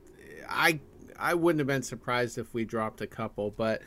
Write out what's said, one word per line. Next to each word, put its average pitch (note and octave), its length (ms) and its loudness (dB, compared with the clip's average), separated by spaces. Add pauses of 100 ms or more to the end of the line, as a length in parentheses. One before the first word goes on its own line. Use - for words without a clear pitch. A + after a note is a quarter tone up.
(480)
I, D#3 320 4 (380)
I D3+ 160 2
wouldn't E3+ 260 4
have C3+ 80 2
been C3+ 160 2
surprised B2 540 -2
if A2+ 160 -8
we A2+ 120 0
dropped A2 360 -2
a G#2+ 60 -4
couple, G#2 440 -4
but, A2 360 0